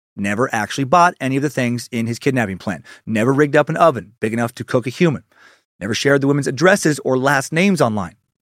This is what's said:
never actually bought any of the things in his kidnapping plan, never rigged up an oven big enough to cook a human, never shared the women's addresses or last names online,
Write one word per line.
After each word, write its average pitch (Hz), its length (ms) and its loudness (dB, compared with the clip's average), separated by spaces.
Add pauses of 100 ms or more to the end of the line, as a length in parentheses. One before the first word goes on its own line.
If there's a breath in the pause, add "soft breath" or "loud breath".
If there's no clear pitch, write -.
(160)
never 104 360 -2
actually 113 320 -2
bought 175 360 4
any 131 160 -2
of 135 60 -2
the 147 80 -2
things 120 420 -4
in 117 140 -4
his 117 120 -4
kidnapping 113 400 -2
plan, 92 240 -8 (240 loud breath)
never 110 260 0
rigged 143 220 2
up 147 140 2
an 160 80 -4
oven 117 420 0
big 110 140 -2
enough 117 240 -2
to 120 80 -10
cook 127 240 -2
a - 20 -4
human, 151 320 0 (560 soft breath)
never 101 160 -4
shared 139 260 2
the 139 60 -2
women's 139 220 0
addresses 156 520 2
or 131 160 0
last 135 360 0
names 175 280 2
online, 107 360 -2 (260)